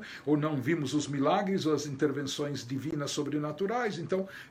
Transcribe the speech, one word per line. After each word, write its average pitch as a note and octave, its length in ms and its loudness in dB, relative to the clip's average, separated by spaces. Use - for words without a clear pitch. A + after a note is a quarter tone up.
ou D3+ 120 6
não D3+ 180 2
vimos C#3+ 380 0
os D3 120 2
milagres D#3+ 600 2
ou D#3 80 4
as C#3+ 120 2
intervenções C#3+ 800 0
divinas C#3 460 -4
sobrenaturais, D3+ 880 0
então, F#3+ 260 0